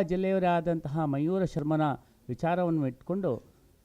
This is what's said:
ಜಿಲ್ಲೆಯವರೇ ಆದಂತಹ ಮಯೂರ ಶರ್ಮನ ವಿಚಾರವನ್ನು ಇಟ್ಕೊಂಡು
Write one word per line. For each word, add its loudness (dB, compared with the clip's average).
ಜಿಲ್ಲೆಯವರೇ 0
ಆದಂತಹ 0
ಮಯೂರ 0
ಶರ್ಮನ 0
ವಿಚಾರವನ್ನು 0
ಇಟ್ಕೊಂಡು -4